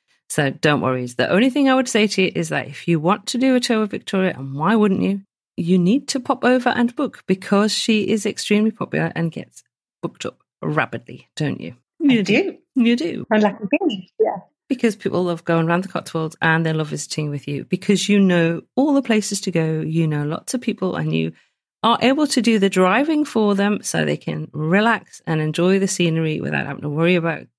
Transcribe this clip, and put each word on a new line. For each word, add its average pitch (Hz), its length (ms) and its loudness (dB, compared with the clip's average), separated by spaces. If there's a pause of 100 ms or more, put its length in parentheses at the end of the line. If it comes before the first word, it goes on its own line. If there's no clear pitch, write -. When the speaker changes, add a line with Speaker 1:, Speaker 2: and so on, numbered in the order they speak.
(300)
Speaker 1:
So 139 220 -2
don't 147 300 2
worry. 127 240 -2
The - 240 -2
only 233 200 4
thing 269 200 2
I 262 60 4
would 262 140 0
say 214 180 2
to 196 140 -2
you 185 120 0
is 160 160 -4
that 147 180 -4
if - 200 -12
you 170 120 2
want 190 280 0
to - 100 -4
do 262 180 4
a 247 40 2
tour 233 220 0
with 208 100 -4
Victoria, 190 460 -2
and 135 160 -10
why 160 220 2
wouldn't 202 260 4
you, 196 200 0 (360)
you 175 200 2
need 208 320 2
to 262 100 -4
pop 247 260 -2
over 247 240 2
and 240 260 0
book - 320 -6
because 202 460 0
she 214 340 0
is 214 180 0
extremely 214 460 0
popular 160 440 -4
and 165 160 -2
gets - 320 -14 (380)
booked - 240 -10
up - 140 -10 (220)
rapidly, 131 760 -6
don't 147 240 -4
you? - 160 -12 (260)
Speaker 2:
I 277 120 4
Speaker 1:
You 220 100 2
do. 220 200 2
Speaker 2:
do. - 140 -8 (180)
Speaker 1:
You 233 200 2
do. 311 360 -6
Speaker 2:
I'm 214 100 4
lucky 208 280 0
bee, 226 500 -2
yeah. 403 180 0 (320)
Speaker 1:
Because 233 260 0
people - 280 -4
love 175 200 -4
going 165 240 2
around 175 160 0
the 185 60 -12
Cotswolds - 540 -6
and 165 200 4
they 160 100 0
love 156 160 -2
visiting 151 420 -6
with 143 160 -10
you 143 180 -6
because - 420 0
you 202 120 4
know 170 420 4 (140)
all 277 180 2
the 277 80 4
places 214 400 -2
to 190 100 -4
go, 160 300 0
you 160 240 0
know 147 200 -2
lots - 280 -6
of 247 80 -4
people, 190 340 -4
and 156 160 -4
you 165 220 -2 (480)
are 226 220 2
able 269 240 2
to 254 140 -2
do 220 180 2
the 196 100 4
driving 262 560 2
for 208 300 0
them 202 260 0
so 160 240 -2
they 151 100 0
can 156 380 -8
relax 196 720 0
and 156 160 0
enjoy 175 380 2
the 196 80 2
scenery 160 520 -2
without 143 280 -4
having 143 160 -10
to 147 60 -6
worry 165 260 2
about 165 320 -4 (120)